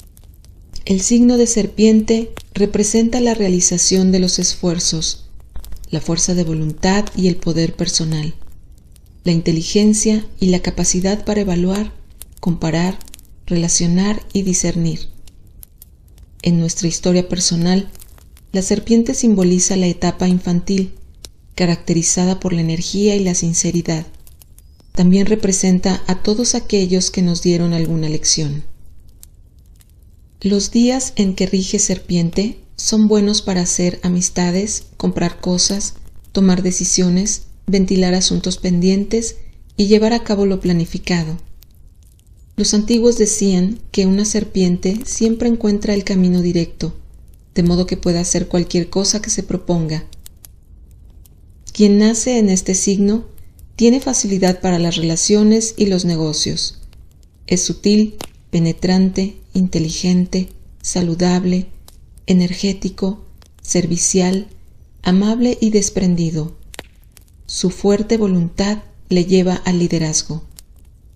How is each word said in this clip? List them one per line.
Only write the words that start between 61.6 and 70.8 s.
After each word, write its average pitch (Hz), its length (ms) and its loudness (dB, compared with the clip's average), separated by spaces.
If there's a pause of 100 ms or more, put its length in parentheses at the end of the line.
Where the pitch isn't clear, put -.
energético, 190 960 -2 (360)
servicial, 185 840 0 (540)
amable 220 580 2
y 220 100 2
desprendido. 175 880 0 (880)
Su - 240 -2
fuerte 202 480 0
voluntad 196 640 -2 (240)
le 180 180 2
lleva 185 300 2
al 175 240 0
liderazgo. 160 640 -2 (720)